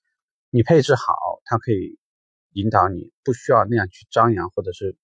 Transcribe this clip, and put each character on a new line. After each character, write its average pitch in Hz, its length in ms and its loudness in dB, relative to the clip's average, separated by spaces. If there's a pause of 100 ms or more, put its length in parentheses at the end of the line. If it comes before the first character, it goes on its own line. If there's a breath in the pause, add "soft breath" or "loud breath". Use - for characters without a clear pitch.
(520)
你 120 120 4
配 160 180 6
置 139 140 2
好， - 480 -4
它 117 140 -4
可 117 160 -4
以 87 260 -6 (540)
引 101 160 -4
导 98 180 2
你， 87 240 -8 (140)
不 127 80 0
需 - 180 -4
要 110 140 4
那 117 100 -2
样 98 140 -2
去 - 200 -20
张 117 240 2
扬， 90 180 -6
或 101 120 -6
者 90 80 -8
是 95 320 -10